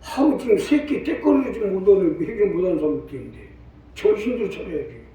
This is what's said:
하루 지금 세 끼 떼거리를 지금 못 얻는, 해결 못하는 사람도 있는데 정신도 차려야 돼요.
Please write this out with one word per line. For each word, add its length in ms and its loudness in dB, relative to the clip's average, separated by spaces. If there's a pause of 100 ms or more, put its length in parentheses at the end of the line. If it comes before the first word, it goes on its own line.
하루 360 2
지금 200 2
세 280 0
끼 180 -4
떼거리를 500 2
지금 260 -4
못 120 2
얻는, 300 4
해결 320 0
못하는 260 0
사람도 360 -4
있는데 340 -16 (460)
정신도 540 0
차려야 380 -8
돼요. 120 -18 (160)